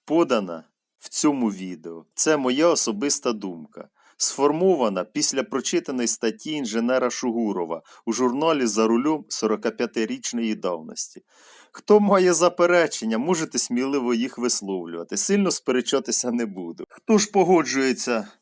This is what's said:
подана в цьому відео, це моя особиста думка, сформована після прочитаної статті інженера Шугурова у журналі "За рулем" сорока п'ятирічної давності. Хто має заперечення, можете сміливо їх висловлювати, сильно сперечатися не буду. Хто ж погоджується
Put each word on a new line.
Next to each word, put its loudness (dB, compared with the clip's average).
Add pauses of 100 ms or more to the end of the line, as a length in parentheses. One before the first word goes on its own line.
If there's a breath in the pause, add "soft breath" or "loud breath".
подана 0 (360)
в -18
цьому 0
відео, -10
це 2
моя 2
особиста 0
думка, -12 (280 soft breath)
сформована 0
після -2
прочитаної -4
статті -4
інженера 0
Шугурова -4 (240 loud breath)
у -2
журналі 0
"За 2
рулем" 0
сорока -2
п'ятирічної -4
давності. -8 (560 soft breath)
Хто 6
має 6
заперечення, 4
можете -2
сміливо 0
їх -2
висловлювати, -4
сильно 2
сперечатися -2
не -2
буду. -10
Хто 2
ж 0
погоджується 2 (140)